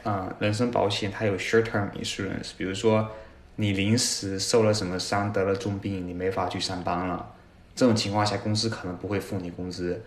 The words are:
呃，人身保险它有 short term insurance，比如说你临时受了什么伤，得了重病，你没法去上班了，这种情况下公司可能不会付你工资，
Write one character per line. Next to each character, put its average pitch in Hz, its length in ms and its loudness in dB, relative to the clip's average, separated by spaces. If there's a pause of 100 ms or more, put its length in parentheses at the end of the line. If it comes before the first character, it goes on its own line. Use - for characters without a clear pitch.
呃， 98 380 -2
人 104 120 2
身 120 200 2
保 98 180 2
险 104 220 -2
它 110 140 -2
有 98 120 2
short 113 240 4
term 104 300 0
insurance， - 640 -6
比 - 60 -6
如 92 100 -2
说 110 340 4 (480)
你 101 180 2
临 98 220 4
时 98 440 0
受 113 240 4
了 107 100 6
什 104 120 -2
么 90 120 -2
伤， 101 340 0
得 98 120 2
了 98 120 2
重 101 220 -2
病， 98 300 -4
你 87 80 -8
没 92 160 0
法 92 160 0
去 92 120 -4
上 90 240 -4
班 90 240 0
了， 85 260 -6 (420)
这 131 100 4
种 113 100 6
情 104 160 0
况 104 140 4
下 101 120 0
公 107 180 0
司 107 120 0
可 110 200 -6
能 90 100 -6
不 92 100 -8
会 101 120 0
付 98 180 -4
你 87 140 -6
工 90 180 -8
资， 87 380 -4